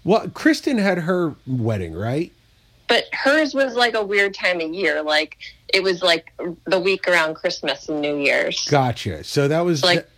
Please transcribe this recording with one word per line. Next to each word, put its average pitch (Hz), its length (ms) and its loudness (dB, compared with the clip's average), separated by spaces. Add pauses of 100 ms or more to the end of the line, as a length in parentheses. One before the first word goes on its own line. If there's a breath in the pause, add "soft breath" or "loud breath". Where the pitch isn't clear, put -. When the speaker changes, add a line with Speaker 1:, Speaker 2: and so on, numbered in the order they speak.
Speaker 1:
Well, 190 300 2
Kristen 302 440 0
had 196 200 2
her 175 360 0 (140)
wedding, 107 460 -2
right? 120 400 -4 (540)
Speaker 2:
But - 260 2
hers 285 400 2
was, 262 220 0
like, 240 180 2
a 220 100 0
weird 202 300 0
time 180 260 -2
of 160 140 -4
year. 156 280 0
Like, 151 360 -2 (360 loud breath)
it 190 80 2
was, 180 220 0
like, 165 300 0 (320)
the 190 120 2
week 185 300 0
around 160 280 2
Christmas 165 520 -4
and 151 140 -2
New 147 160 -2
Year's. 131 500 0
Speaker 1:
Gotcha. 123 560 0
So 143 240 0
that 160 140 0
was 170 200 0
Speaker 2:
Like, 175 240 2 (120)